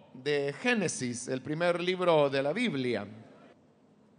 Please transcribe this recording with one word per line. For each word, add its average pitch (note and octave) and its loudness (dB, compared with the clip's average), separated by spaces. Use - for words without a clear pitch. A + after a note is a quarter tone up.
de C#3+ -2
Génesis, D#3 -2
el C3 -4
primer E3+ 0
libro F3 4
de C3+ 0
la D3 0
Biblia. C3 -2